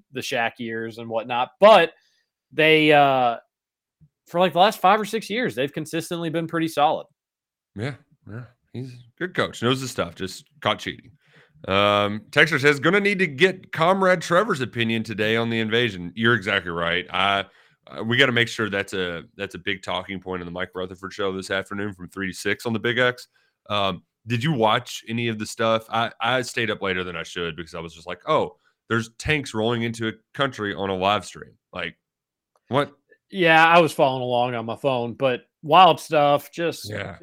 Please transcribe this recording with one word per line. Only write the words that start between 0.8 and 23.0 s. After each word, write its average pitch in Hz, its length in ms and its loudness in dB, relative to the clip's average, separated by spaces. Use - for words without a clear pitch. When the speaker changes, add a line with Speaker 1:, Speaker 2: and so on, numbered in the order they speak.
Speaker 1:
and 117 120 -14
whatnot, 120 420 -4
but 196 320 8
they, 156 400 6
uh, 131 460 6
for, 170 120 -4
like, 180 140 2
the 170 60 2
last 208 200 6
five 202 200 6
or 208 60 -4
six 208 240 -6
years, 202 260 -2
they've 135 160 -2
consistently 165 580 -6
been 165 180 -4
pretty 160 200 -2
solid. 147 400 0
Speaker 2:
Yeah, 117 200 -8
yeah. 117 140 -14
He's 127 200 -12
a 123 40 -20
good 185 140 -6
coach, - 280 -4
knows 131 200 0
his 127 100 -8
stuff, 85 240 -4
just - 300 -10
caught 104 180 0
cheating. - 320 -12
Um, 101 640 2
Texter 151 280 2
says, 139 200 4
"Gonna 170 200 2
need 202 200 0
to 185 80 0
get 180 440 0
Comrade 185 500 2
Trevor's 170 380 0
opinion 113 440 -2
today 110 340 0
on 117 120 0
the 113 120 -2
invasion." 107 520 -2
You're 113 200 4
exactly 95 380 -2
right. 85 380 -2
I, 98 360 0
uh, 71 160 -12
we 117 140 0
gotta 131 160 4
make 117 160 2
sure 107 200 -4
that's 98 240 -4
a, 87 300 -6
that's 98 180 -10
a 90 40 -10
big 95 220 -8
talking 92 380 -8
point 90 220 -8
in 87 40 -12
the 85 60 -12
Mike 90 240 -8
Rutherford 92 380 -10
show 98 180 -2
this 95 200 -8
afternoon 101 420 -4
from 90 160 -16
three 95 180 -6
to 90 60 -6
six - 320 -4
on 117 80 -2
the 110 60 -2
Big 117 180 -2
X. 123 300 -2